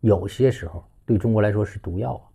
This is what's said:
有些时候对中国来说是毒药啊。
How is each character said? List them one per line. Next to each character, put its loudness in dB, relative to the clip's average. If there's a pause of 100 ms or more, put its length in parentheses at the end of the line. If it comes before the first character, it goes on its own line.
有 2
些 2
时 -6
候 -12 (220)
对 2
中 0
国 4
来 2
说 0
是 -6
毒 -8
药 -6
啊。 -16 (100)